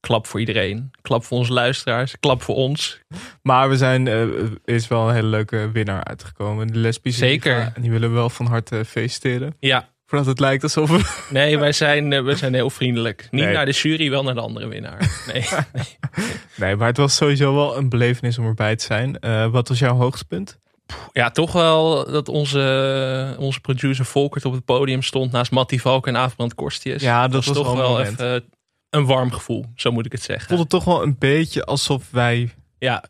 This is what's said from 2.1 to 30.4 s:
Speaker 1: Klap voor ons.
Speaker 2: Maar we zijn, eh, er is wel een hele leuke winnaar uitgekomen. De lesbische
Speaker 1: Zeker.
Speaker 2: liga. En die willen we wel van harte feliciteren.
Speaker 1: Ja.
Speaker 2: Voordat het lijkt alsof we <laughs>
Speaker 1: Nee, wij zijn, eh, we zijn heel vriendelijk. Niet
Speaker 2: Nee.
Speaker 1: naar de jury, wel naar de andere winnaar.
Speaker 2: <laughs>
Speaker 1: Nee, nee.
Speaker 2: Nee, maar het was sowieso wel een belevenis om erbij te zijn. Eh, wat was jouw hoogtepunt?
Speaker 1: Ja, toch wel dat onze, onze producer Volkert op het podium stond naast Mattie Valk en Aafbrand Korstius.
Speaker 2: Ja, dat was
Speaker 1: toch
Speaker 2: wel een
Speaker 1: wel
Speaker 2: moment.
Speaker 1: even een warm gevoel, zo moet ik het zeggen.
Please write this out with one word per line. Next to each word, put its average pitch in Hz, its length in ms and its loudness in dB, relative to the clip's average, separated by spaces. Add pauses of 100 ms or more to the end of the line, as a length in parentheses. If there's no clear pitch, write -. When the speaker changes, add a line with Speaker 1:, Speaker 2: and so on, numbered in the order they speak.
Speaker 1:
Klap 131 220 2
voor - 120 -4
ons. 131 440 -2 (440)
Speaker 2:
Maar 135 260 4
we 135 80 4
zijn, 131 300 4
eh, 113 160 0
er 98 280 -2 (140)
is 117 240 0
wel 113 200 2
een 117 60 2
hele 110 140 2
leuke 107 440 -2
winnaar 104 320 -2
uitgekomen. 107 640 -6
De 113 120 -2
lesbische 113 400 0
Speaker 1:
Zeker. 131 380 2
Speaker 2:
liga. 117 180 -2
En 123 80 -6
die 120 80 0
willen 113 180 2
we 117 60 0
wel 120 160 2
van 120 160 -4
harte 117 380 0
feliciteren. 123 760 -4
Speaker 1:
Ja. 131 280 2 (180)
Speaker 2:
Voordat 143 200 0
het 131 140 0
lijkt 135 220 2
alsof 156 280 0
we 180 400 2
<laughs> - 40 -8
Speaker 1:
Nee, 147 240 4
wij 147 140 2
zijn, 147 400 2
eh, 139 120 0
we 135 120 0
zijn 127 180 -2
heel 127 160 2
vriendelijk. 117 600 -2
Niet - 140 0
Speaker 2:
Nee. 101 100 2
Speaker 1:
naar 151 120 2
de 135 60 0
jury, 156 380 0
wel 139 120 0
naar 131 120 -2
de 120 60 -4
andere 110 280 -8
winnaar. - 300 -12 (200)
Speaker 2:
<laughs> - 140 -14
Speaker 1:
Nee, 131 120 -2 (280)
nee. 127 120 -4 (720)
Speaker 2:
Nee, 98 200 0
maar 117 120 2
het 127 80 2
was 139 200 2
sowieso 143 380 2
wel 143 220 2
een 135 120 0
belevenis 120 500 0
om 117 80 -2
erbij 110 300 0
te - 80 -8
zijn. 123 340 -4
Eh, 110 280 0
wat 117 220 0
was 123 100 0
jouw 123 180 4
hoogtepunt? 131 640 -2 (540)
Speaker 1:
Ja, 117 180 2
toch 160 220 0
wel 160 580 4
dat 143 180 -2
onze, 135 1120 0
onze 135 220 -4
producer 135 440 -2
Volkert 143 400 0
op 131 80 -2
het 127 120 -6
podium 131 380 2
stond 127 300 -2
naast 120 180 0
Mattie 131 300 2
Valk 131 260 2
en 123 100 -2
Aafbrand 120 380 -2
Korstius. 143 480 -6
Speaker 2:
Ja, 123 260 4
dat 127 160 0
was 143 120 0
Speaker 1:
toch 143 100 0
Speaker 2:
wel 123 60 0
een 127 80 0
Speaker 1:
wel 127 100 2
Speaker 2:
moment. 113 300 -2
Speaker 1:
even 123 240 -2 (460)
een 147 160 2
warm 127 260 4
gevoel, 113 320 -6 (100)
zo - 180 0
moet 117 140 -2
ik 113 60 -10
het - 100 -8
zeggen. - 260 -8